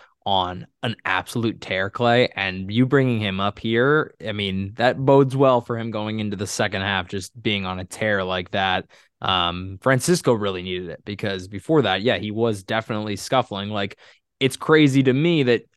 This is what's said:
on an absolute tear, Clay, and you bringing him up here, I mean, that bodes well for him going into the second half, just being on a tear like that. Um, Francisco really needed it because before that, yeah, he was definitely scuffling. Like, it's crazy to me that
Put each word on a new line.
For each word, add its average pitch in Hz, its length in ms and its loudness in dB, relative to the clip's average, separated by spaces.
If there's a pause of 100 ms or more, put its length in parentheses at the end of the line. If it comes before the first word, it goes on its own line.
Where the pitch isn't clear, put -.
(260)
on 92 400 -2 (160)
an 117 120 -4 (120)
absolute 101 560 -2
tear, 95 260 -2
Clay, 120 480 4
and 95 340 -4
you 117 140 4
bringing 131 360 2
him 95 200 -2
up 101 180 -2
here, 131 560 0 (100)
I 107 80 -6
mean, 98 420 -4
that 120 240 0
bodes 135 360 6
well 131 280 4
for 117 160 -6
him 113 120 -6
going 107 300 -4
into 104 160 -4
the 95 100 -4
second 101 360 -2
half, 95 260 -2
just 101 340 -10
being 101 220 -2
on 92 140 -6
a 92 80 -8
tear 104 360 -2
like 92 280 -4
that. 95 360 -2 (360)
Um, 92 580 -2
Francisco 135 540 2
really 98 280 -4
needed 90 280 -8
it 76 160 -14
because 98 420 -8
before 123 340 2
that, 95 200 2
yeah, 113 160 2
he 104 120 -8
was 107 320 -2
definitely 107 540 -4
scuffling. 104 540 -2
Like, 101 280 -6 (420)
it's 135 160 0
crazy 147 480 4
to 131 80 4
me 156 320 2
that 120 180 2 (140)